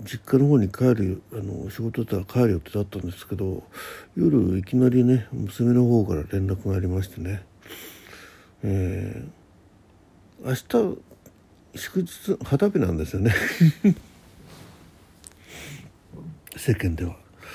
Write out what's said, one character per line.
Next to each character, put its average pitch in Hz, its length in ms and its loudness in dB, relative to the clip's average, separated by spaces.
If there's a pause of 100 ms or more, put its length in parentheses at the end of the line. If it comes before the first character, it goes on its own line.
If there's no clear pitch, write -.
実 117 200 -10
家 139 140 4
の 139 80 6
方 147 100 6
に 101 120 2
帰 127 260 2
る、 95 260 -2 (100)
あ - 60 -12
の、 101 320 -8
仕 - 140 -10
事 117 200 -4
だ 104 160 -4
っ 87 60 -6
た - 140 -2
ら 123 60 6
帰 - 20 6
る 101 60 2
予 87 60 -2
定 - 120 -12
だ 104 100 -2
っ 98 40 -4
た 98 140 -10
ん - 20 -6
で 90 100 -6
す - 160 -16
け 101 80 -8
ど、 95 280 -4 (520)
夜 120 420 4
い 95 60 -2
き 131 120 -4
な 127 140 6
り 123 140 6
ね、 123 280 4
娘 120 420 0
の 123 120 6
方 117 200 4
か 92 100 -2
ら 73 160 -2
連 95 160 0
絡 95 220 -2
が 95 80 0
あ - 20 0
り 90 80 -2
ま 92 160 0
し 92 60 -8
て - 120 -14
ね、 92 220 -6 (1200)
え 98 600 -4 (1200)
ー、 - 40 -8
明 131 60 -2 (400)
日、 - 60 -10 (760)
祝 - 280 -4
日、 - 420 -4
旗 202 260 2
日 196 100 0
な 92 120 2
ん 82 60 -2
で 78 80 -4
す - 100 -8
よ 92 60 -2
ね。 110 120 4 (500)
<laughs> 196 120 6 (2500)
世 - 200 0
間 87 200 -2
で 87 100 -6
は。 87 120 -8 (380)